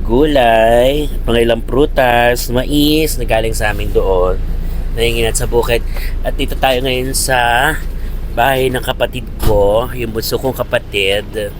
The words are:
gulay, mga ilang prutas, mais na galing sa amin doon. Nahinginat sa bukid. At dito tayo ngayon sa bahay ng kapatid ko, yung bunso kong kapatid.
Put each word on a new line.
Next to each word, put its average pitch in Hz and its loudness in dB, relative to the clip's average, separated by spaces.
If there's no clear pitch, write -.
gulay, 123 4
mga 117 2
ilang 117 0
prutas, 123 2
mais 147 0
na 127 -2
galing 113 0
sa 107 0
amin 104 -2
doon. 92 2
Nahinginat 113 0
sa 123 -2
bukid. 117 0
At 127 -2
dito 135 -2
tayo 131 0
ngayon 131 -2
sa 131 0
bahay 131 2
ng 123 -4
kapatid 127 -4
ko, 104 2
yung 120 -6
bunso 110 -4
kong 127 -2
kapatid. 104 -4